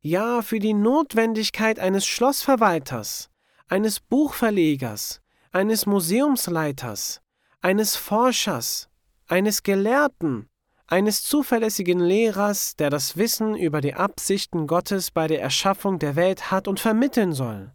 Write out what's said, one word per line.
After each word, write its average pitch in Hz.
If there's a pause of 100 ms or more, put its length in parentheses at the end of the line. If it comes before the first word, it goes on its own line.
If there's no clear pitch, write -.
ja, 214
für 220
die 214
Notwendigkeit 220
eines 190
Schlossverwalters, 208 (380)
eines 202
Buchverlegers, 180 (320)
eines 208
Museumsleiters, 170 (400)
eines 196
Forschers, 214 (400)
eines 196
Gelehrten, 196 (400)
eines 202
zuverlässigen 214
Lehrers, 202
der 147
das 143
Wissen 220
über 151
die 139
Absichten 190
Gottes 180
bei 160
der 156
Erschaffung 190
der 143
Welt 185
hat 190
und 196
vermitteln 220
soll 113